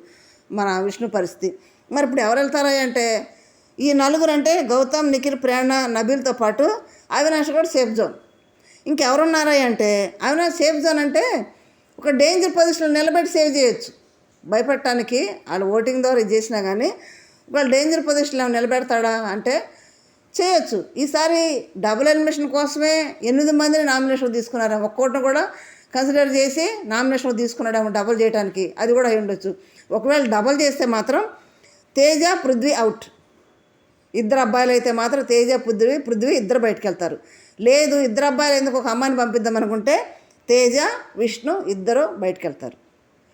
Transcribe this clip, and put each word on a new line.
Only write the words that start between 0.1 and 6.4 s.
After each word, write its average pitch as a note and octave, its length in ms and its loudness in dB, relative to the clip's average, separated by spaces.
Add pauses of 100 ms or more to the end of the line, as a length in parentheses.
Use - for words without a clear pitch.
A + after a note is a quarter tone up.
మన G3 280 -2
విష్ణు G3+ 280 -4
పరిస్థితి. F#3 500 -4 (340)
మరి C#4+ 140 0
ఇప్పుడు B3+ 160 0
ఎవరు A3+ 180 2
వెళ్తారా C#4 300 0
అంటే A#3+ 580 -2 (520)
ఈ C#4+ 140 2
నలుగురు D4+ 380 2
అంటే D#4 320 2
గౌతమ్, C4+ 480 0
నిఖిల్, C4+ 320 -2
ప్రేరణ, C4 420 0
నబీల్తో A#3+ 460 0
పాటు A#3+ 500 0 (300)